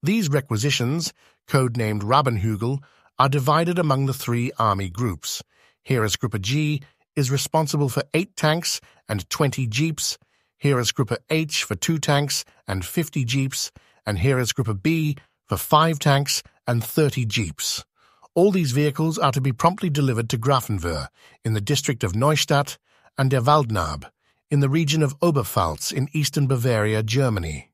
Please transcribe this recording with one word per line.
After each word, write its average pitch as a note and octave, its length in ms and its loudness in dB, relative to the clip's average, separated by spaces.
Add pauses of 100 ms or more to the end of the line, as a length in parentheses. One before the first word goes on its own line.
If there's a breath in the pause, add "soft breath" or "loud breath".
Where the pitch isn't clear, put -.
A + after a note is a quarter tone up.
These F#3+ 280 0
requisitions, C#3 800 0 (340 soft breath)
codenamed A#2 540 0
Rabenhügel, A2+ 840 0 (360 soft breath)
are C3+ 100 4
divided D3+ 500 2
among C#3 280 0
the C3+ 80 -2
three A#2+ 440 -2
army G2 300 2
groups. F#2 540 -6 (440 soft breath)
Heeresgruppe A2 540 -2
G C#3+ 420 -2 (320 soft breath)
is C3+ 160 0
responsible C#3+ 600 0
for C#3+ 140 -2 (100)
eight E3+ 220 -2
tanks D#3+ 440 0 (260 soft breath)
and G2 220 -4
twenty C3+ 380 -2
jeeps, D3 500 -2 (480)
Heeresgruppe B2 540 2 (100)
H D#3+ 340 -2
for - 120 -4
two D#3+ 240 -2
tanks C#3+ 480 0 (200 soft breath)
and F#2+ 200 -4
fifty D3+ 400 -2
jeeps, C3+ 440 -2 (360 soft breath)
and G#2 100 -2
Heeresgruppe A2+ 680 0
B D3+ 360 0 (260 loud breath)
for F#2+ 140 -2
five D#3 400 4
tanks C#3 440 0 (240 soft breath)
and A#2+ 160 0
thirty C3 440 0
jeeps. - 580 -4 (500 soft breath)
All F#3+ 160 6
these F3 220 2
vehicles D3+ 460 0
are C#3 140 2
to C3+ 80 -2
be C3 120 0
promptly F3+ 360 0
delivered C3 400 0
to B2 100 0
Grafenwöhr F#2+ 680 0 (340 soft breath)
in A2 120 -2
the G#2+ 80 0
district C#3 420 -2
of F#2 100 -2
Neustadt C#3+ 600 2 (400 soft breath)
and C3 140 2
der C3 100 2
Waldnaab G#2+ 720 2 (400)
in C#3+ 100 2
the C#3 80 4
region D#3 340 2
of C#3+ 180 0
Oberpfalz A2 680 0
in - 220 -4
eastern D3 340 0
Bavaria, A2+ 560 0
Germany. G#2+ 720 -2